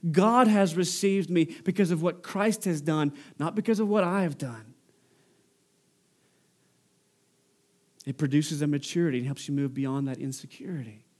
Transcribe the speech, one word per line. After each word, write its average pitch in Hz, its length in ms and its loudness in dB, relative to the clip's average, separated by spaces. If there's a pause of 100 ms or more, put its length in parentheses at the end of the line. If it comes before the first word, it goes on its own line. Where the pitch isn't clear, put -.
(120)
God 220 380 6
has 196 260 4
received 185 540 0
me 170 160 4 (180)
because 185 280 2
of 165 100 0
what 170 220 -2
Christ 214 420 -2
has 160 160 0
done, 151 320 0 (260)
not 156 160 -4
because 214 240 0
of 214 80 0
what 208 160 2
I 185 200 0
have 151 140 -2
done. 117 360 -12 (3250)
It 135 120 -6
produces 151 440 0
a 147 60 0
maturity 147 520 -2
and 123 80 -4
helps 139 200 -8
you 147 60 -4
move 139 200 -2
beyond 135 360 -4
that 131 80 -8
insecurity. 135 880 -12 (140)